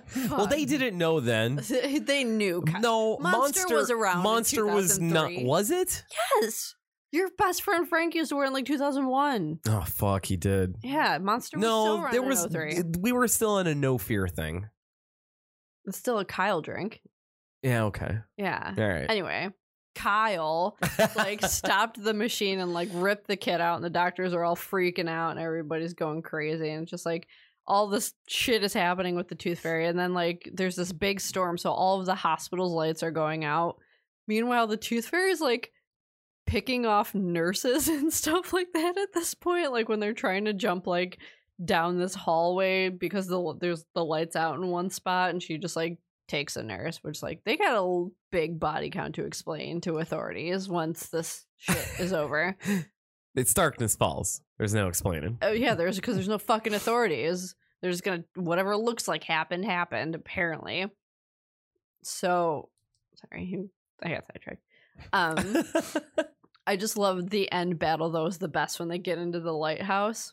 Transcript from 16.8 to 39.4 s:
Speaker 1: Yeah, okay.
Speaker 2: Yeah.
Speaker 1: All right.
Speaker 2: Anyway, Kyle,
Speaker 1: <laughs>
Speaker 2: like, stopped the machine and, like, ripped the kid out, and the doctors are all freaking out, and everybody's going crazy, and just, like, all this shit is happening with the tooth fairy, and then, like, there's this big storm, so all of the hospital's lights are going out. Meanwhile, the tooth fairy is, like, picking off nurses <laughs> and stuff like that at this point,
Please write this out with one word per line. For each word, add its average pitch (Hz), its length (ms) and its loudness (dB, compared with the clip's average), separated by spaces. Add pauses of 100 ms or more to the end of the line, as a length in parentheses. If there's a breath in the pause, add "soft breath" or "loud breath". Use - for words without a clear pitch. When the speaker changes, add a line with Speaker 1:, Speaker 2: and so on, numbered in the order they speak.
Speaker 1:
Yeah, 120 220 2
okay. 104 340 -2 (180)
Speaker 2:
Yeah. 190 400 -4
Speaker 1:
All 110 100 2
right. 80 220 0
Speaker 2:
Anyway, 170 420 -2 (440)
Kyle, 190 840 0 (200)
Speaker 1:
<laughs> 220 200 2
Speaker 2:
like, 208 300 0
stopped 208 560 0
the 220 100 2
machine 208 480 0
and, 180 140 -2
like, 175 180 -2
ripped 196 360 0
the 202 80 0
kid 170 260 0
out, 170 140 2
and 165 80 -4
the 175 60 -2
doctors 175 440 0
are 170 100 2
all 170 120 2
freaking 180 520 0
out, 165 220 -2
and - 100 -6
everybody's 165 540 -4
going 160 280 -2
crazy, 156 480 -4
and 160 180 -6
just, 175 180 -8
like, 165 220 -4 (400 soft breath)
all 202 200 4
this 208 260 -2 (140)
shit 220 340 2
is 202 120 0
happening 180 420 2
with 175 120 -4
the 175 80 -8
tooth 175 240 -4
fairy, 165 260 0
and 175 120 2
then, 180 140 2
like, 170 400 0
there's 185 240 -2
this 180 160 -4
big 196 280 0
storm, 180 360 -2
so 175 140 -2
all 190 300 2
of 185 60 -4
the 185 100 2
hospital's 180 560 0
lights 160 320 0
are 165 80 0
going 156 320 0
out. 160 320 0 (520 soft breath)
Meanwhile, 233 380 2
the 214 100 0
tooth 226 300 -2
fairy 370 240 2
is, 320 100 0
like, 247 300 0 (760)
picking 247 400 0
off 208 280 4
nurses 196 720 2
<laughs> - 0 -
and 311 240 2
stuff 349 400 0
like 359 220 0
that 349 240 2
at 392 160 -2
this 339 200 -2
point, 349 380 0